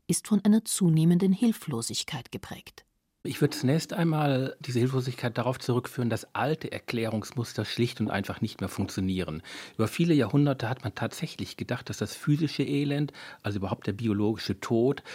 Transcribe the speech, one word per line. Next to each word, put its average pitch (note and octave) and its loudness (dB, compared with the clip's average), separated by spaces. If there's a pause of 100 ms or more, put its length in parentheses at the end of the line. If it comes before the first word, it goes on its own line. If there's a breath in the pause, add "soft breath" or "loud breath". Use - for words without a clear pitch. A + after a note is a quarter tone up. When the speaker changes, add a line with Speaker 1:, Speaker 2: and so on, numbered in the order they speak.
Speaker 1:
ist - -2
von G#3 4
einer G#3+ 6
zunehmenden F3 6
Hilflosigkeit - -2
geprägt. - -14 (380)
Speaker 2:
Ich - -6
würde D3 4
zunächst D3 0
einmal D3 2
diese B2 -2
Hilflosigkeit B2+ 0
darauf B2 0
zurückführen, B2 0
dass - -4
alte C3+ -2
Erklärungsmuster A2 -4
schlicht - 0
und G#2+ 0
einfach - -2
nicht G#2+ -4
mehr F#2+ -2
funktionieren. F#2 -2 (340 loud breath)
Über A2 0
viele E3+ 2
Jahrhunderte C3+ 4
hat - -6
man - -6
tatsächlich - -6
gedacht, - -6
dass - -8
das - -4
physische D3 0
Elend, C#3+ -2 (320 loud breath)
also G2+ -4
überhaupt F#2 -4
der G2+ 0
biologische G#2 0
Tod, B2 2 (120 loud breath)